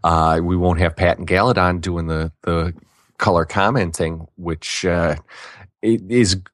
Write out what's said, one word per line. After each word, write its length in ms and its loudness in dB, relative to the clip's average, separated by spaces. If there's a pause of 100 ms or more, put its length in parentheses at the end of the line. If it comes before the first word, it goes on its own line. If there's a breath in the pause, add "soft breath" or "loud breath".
Uh, 400 2
we 140 0
won't 240 2
have 160 2
Pat 200 2
and 120 -10
Galadon 520 2
doing 280 -4
the, 240 -4 (100)
the 320 -2 (440)
color 260 2
commenting, 800 -2 (100)
which, 480 -8
uh, 300 0 (640 loud breath)
it 300 0
is 300 2 (140)